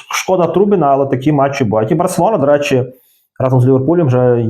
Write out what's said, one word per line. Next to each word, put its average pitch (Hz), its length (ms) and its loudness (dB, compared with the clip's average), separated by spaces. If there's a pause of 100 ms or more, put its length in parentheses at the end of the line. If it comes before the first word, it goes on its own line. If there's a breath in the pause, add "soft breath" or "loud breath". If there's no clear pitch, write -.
шкода 180 360 -2
Трубіна, 180 400 0
але 139 200 2
такі 131 260 -2
матчі 139 320 0
бувають. 110 260 0
І 175 40 0
Барселона, 175 440 0
до 127 80 -2
речі, 135 460 0 (480 soft breath)
разом 127 200 0
з 123 60 2
Ліверпулем 135 400 2
вже 123 440 2